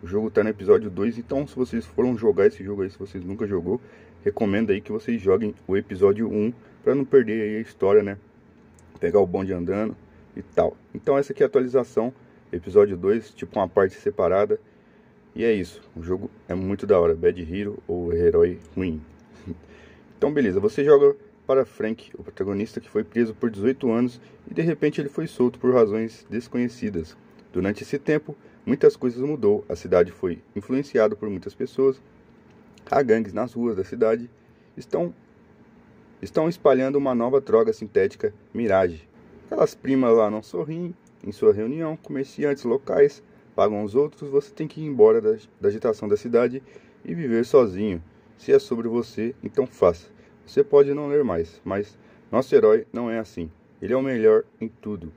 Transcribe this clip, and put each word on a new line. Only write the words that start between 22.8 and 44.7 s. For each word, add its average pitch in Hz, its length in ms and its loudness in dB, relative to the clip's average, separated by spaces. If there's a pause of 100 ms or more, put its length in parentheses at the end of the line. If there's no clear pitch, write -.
que - 80 -20
foi 107 160 -4
preso 113 300 -2
por 117 160 -4
dezoito 117 420 -2
anos 120 260 -2 (320)
e - 40 -14
de 165 80 -2
repente 156 360 -2
ele 143 120 -6
foi - 160 -6
solto 120 320 -2
por 127 160 2
razões 113 560 0
desconhecidas. 107 840 -6 (380)
Durante 95 300 -2
esse - 160 -8
tempo, 151 360 -4 (300)
muitas - 320 4
coisas 123 240 -6
mudou, 117 480 0
a 107 80 -4
cidade 90 360 2
foi 87 260 -6 (180)
influenciada 117 580 0
por 107 140 -8
muitas 98 240 -10
pessoas, 131 480 -2 (880)
há 143 120 2
gangues 110 320 0
nas 113 180 -6
ruas 117 240 -4
da 95 80 -4
cidade, 117 460 -2 (440)
estão, 175 380 -6 (1120)
estão 160 260 -2
espalhando 139 480 0
uma 139 180 -2
nova 123 240 0
droga 110 360 2
sintética, 101 580 -4 (220)
Mirage. 95 520 0 (380)
Aquelas - 300 -2
primas 127 420 2
lá 107 140 4
não 107 120 -6
sorriem, 170 520 -8 (320)
em 104 60 -10
sua 107 220 4
reunião, 151 420 -6
comerciantes 143 680 -6
locais 139 580 0 (340)
pagam 104 260 0
os 104 120 -8
outros, 147 340 -2
você 139 240 -2
tem 156 160 -8
que - 120 -14